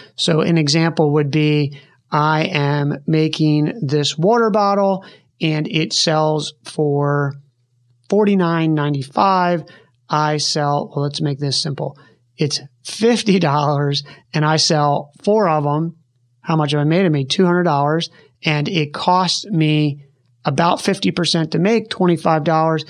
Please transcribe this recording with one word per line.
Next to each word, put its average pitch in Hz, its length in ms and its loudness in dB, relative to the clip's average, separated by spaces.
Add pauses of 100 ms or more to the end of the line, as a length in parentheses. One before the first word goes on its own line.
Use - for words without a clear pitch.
(160)
So 156 260 0
an 170 160 2
example 156 540 2
would 147 180 0
be, 147 500 0 (340)
I 156 380 2
am 143 460 0 (100)
making 156 640 2 (120)
this 147 340 -2
water 220 320 2
bottle 202 560 0 (340)
and 156 260 -2
it 156 280 -2
sells 156 600 0 (120)
for 143 680 -2 (760)
forty-nine 175 640 2
ninety-five. 165 880 0 (460)
I 151 260 0
sell, 147 580 -2
well, 143 100 -4
let's 143 180 -6
make 143 180 -4
this 143 180 -4
simple. 139 400 -6 (380)
It's - 240 -2 (240)
fifty 220 560 0
dollars 143 640 0 (300)
and 151 100 0
I 156 140 2
sell 147 560 0 (100)
four 208 240 2
of 156 180 0
'em. 156 300 -2 (460)
How 160 160 0
much 151 140 0
have 147 100 0
I - 20 0
made? 165 220 2
I 175 40 2
made 139 200 -2
two 185 160 2
hundred 175 180 2
dollars, 151 460 0 (340)
and 151 240 0
it 151 260 -2
costs 180 520 0
me 151 580 0 (400)
about 165 380 0
fifty 196 300 -2
percent 160 400 -2
to 165 80 0
make, 220 300 0
twenty-five 170 540 2
dollars. 160 460 0